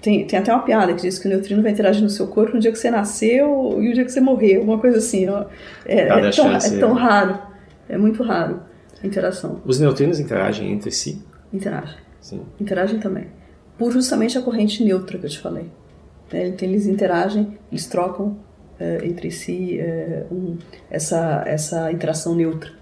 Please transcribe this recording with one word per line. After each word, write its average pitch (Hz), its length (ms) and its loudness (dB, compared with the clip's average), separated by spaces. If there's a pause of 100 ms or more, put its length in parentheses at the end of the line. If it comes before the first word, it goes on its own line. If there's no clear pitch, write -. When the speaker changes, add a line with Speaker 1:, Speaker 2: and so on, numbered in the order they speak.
Speaker 1:
tem, 208 260 2
tem 196 120 0
até 202 120 0
uma 247 120 2
piada 190 320 2
que 175 80 -6
diz 185 160 -2
que - 80 -6
o - 20 0
neutrino 196 340 0
vai 214 100 2
interagir 208 300 4
no 202 60 4
seu 196 180 -2
corpo 214 280 2
no 226 60 2
dia 220 120 4
que 220 60 -6
você 233 120 0
nasceu 233 920 2
e 233 80 2
o - 40 0
dia 254 120 2
que 254 40 -10
você 262 120 2
morrer, 214 340 6
alguma 220 220 2
coisa 247 180 4
assim, 196 320 0
ó. 202 160 -2 (400)
É, - 220 2
Speaker 2:
Dada - 200 4
Speaker 1:
é - 40 4
Speaker 2:
a - 20 0
Speaker 1:
tão, 302 200 6
Speaker 2:
chance, 214 220 2
Speaker 1:
é 202 40 0
tão 220 160 6
Speaker 2:
né? 247 80 2
Speaker 1:
raro, 202 360 4 (520)
é - 80 -4
muito 214 240 2
raro 175 380 -2 (420)
a 196 40 -6
interação. 185 600 -4
Speaker 2:
Os 127 120 0
neutrinos 147 400 2
interagem 104 540 -2
entre 104 180 -6
si? - 300 -8 (320)
Speaker 1:
Interagem. - 440 -8 (260)
Speaker 2:
Sim. - 180 -14 (180)
Speaker 1:
Interagem 202 400 -2
também. 208 280 -6 (520)
Por 240 140 0
justamente 247 440 0
a 254 60 -2
corrente 214 420 0
neutra 190 340 0
que 185 80 -12
eu 156 40 -6
te - 80 -12
falei. 170 260 -8 (680)
Né? 180 160 -4
Então, 185 200 -6
eles 202 180 0
interagem, 190 720 0 (140)
eles - 140 -6
trocam, 190 500 -4 (420)
é, 170 280 -4
entre 175 240 -6
si, 180 480 -6
é, 165 520 -6
um, 180 260 -6 (340)
essa, 160 560 -2
essa 160 460 -4
interação 170 420 -2
neutra 160 360 -2 (120)